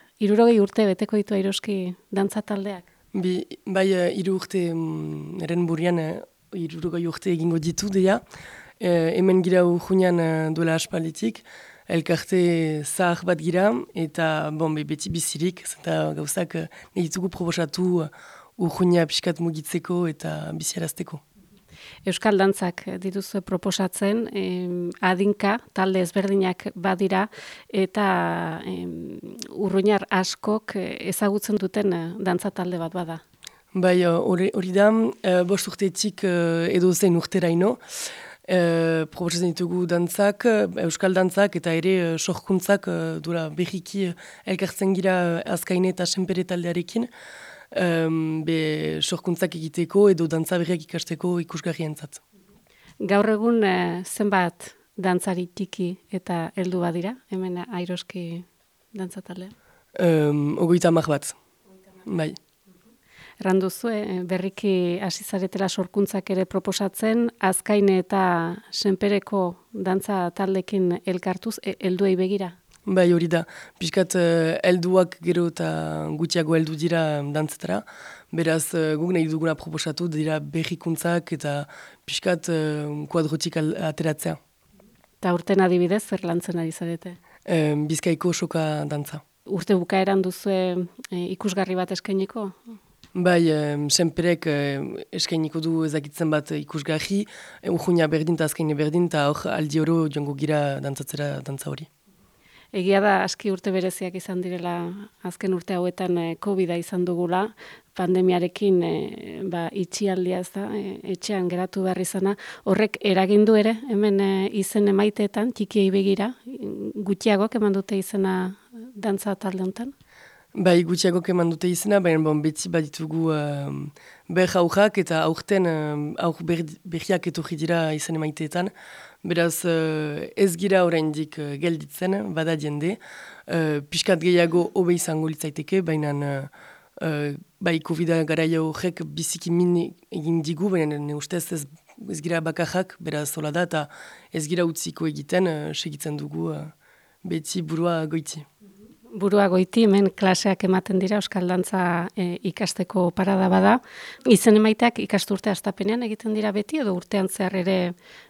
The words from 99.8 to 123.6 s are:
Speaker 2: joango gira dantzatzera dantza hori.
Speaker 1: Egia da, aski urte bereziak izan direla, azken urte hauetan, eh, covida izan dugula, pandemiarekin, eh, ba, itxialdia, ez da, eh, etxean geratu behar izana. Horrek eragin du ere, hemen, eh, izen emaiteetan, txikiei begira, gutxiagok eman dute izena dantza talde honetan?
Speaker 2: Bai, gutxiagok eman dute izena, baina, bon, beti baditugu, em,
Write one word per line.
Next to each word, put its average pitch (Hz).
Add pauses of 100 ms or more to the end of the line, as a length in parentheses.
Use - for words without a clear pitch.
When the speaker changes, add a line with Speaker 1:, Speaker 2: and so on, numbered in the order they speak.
Speaker 2:
joango 143
gira 143
dantzatzera 139
dantza 139
hori. 143 (840)
Speaker 1:
Egia 196
da, 196
aski 190
urte 190
bereziak 185
izan 180
direla, 175 (320)
azken 185
urte 185
hauetan, 175
eh, 165
covida 185
izan 175
dugula, 180 (400)
pandemiarekin, 185
eh, -
ba, 170
itxialdia, 185
ez 180
da, 202
eh, 196
etxean 190
geratu 180
behar 185
izana. 190 (300)
Horrek 202
eragin 196
du 220
ere, 220 (140)
hemen, 202
eh, 196
izen 202
emaiteetan, 208
txikiei 196
begira, 196 (600)
gutxiagok 202
eman 208
dute 196
izena 185 (400)
dantza 202
talde 190
honetan? 226 (640)
Speaker 2:
Bai, 175
gutxiagok 175
eman 175
dute 165
izena, 202
baina, 165
bon, 151
beti 156
baditugu, 160
em, 143 (380)